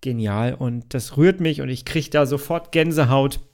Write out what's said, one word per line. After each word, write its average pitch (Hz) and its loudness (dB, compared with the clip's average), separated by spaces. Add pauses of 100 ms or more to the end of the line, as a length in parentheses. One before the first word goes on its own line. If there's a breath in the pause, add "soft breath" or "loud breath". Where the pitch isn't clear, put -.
genial 113 -2
und 120 -6
das - -6
rührt 180 4
mich 156 -2
und 131 -6
ich 127 -8
krieg - -6
da 151 4
sofort 143 -6
Gänsehaut 139 2 (140)